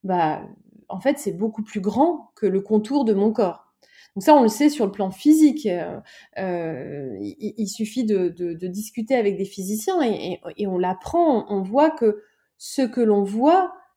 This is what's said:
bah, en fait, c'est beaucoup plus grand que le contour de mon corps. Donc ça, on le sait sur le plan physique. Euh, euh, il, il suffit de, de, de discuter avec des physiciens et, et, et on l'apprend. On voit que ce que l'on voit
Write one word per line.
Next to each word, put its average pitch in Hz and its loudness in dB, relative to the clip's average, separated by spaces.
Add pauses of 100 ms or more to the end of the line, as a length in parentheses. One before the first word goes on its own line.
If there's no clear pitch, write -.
bah, 170 -2 (400)
en 190 -10
fait, 285 0
c'est 170 -6
beaucoup 220 -4
plus 214 -8
grand 262 0
que 214 -4
le 190 0
contour 214 0
de 220 2
mon 202 2
corps. 196 -4 (400)
Donc 190 -8
ça, 302 8
on 277 8
le 220 6
sait 294 2
sur 294 -2
le 190 -4
plan 190 -4
physique. 294 4
Euh, 175 -4 (380)
euh, 143 -6
il, 202 -8
il 208 -2
suffit 220 -6
de, 190 0
de, 175 -8
de 170 -10
discuter 220 -4
avec 202 0
des 190 -4
physiciens 214 -4
et, 190 -2
et, - -10 (160)
et 208 -4
on 185 -4
l'apprend. 214 0
On 196 -2
voit 254 2
que 214 0 (340)
ce - -6
que 247 0
l'on 202 4
voit 294 2 (220)